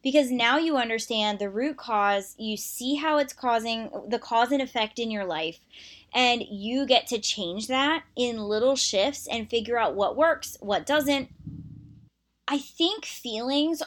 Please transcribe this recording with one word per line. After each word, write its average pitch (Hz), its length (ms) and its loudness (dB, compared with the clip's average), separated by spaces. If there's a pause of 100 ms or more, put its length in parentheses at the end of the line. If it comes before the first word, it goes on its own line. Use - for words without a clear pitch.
Because 269 280 4
now 240 280 4
you 330 180 2
understand 220 600 0
the 202 100 -4
root 247 300 -2
cause, 202 580 0
you 214 220 -6
see 262 380 -4
how 302 200 2
it's 277 160 0
causing, 226 560 -2 (180)
the 226 120 -2
cause 233 340 2
and 277 80 2
effect 233 380 -4
in 233 120 -2
your 208 140 -4
life, 160 360 -4 (520)
and 240 300 2
you 226 420 -4
get - 220 4
to 233 120 -4
change 208 500 -4
that 277 360 0 (120)
in 240 200 -2
little 220 400 2
shifts 285 500 0
and 220 220 -6
figure 233 300 0
out 175 160 2
what 196 200 2
works, 311 460 2
what 196 240 0
doesn't. 277 460 0 (1160)
I 277 120 -2
think 349 480 -2
feelings 277 800 -2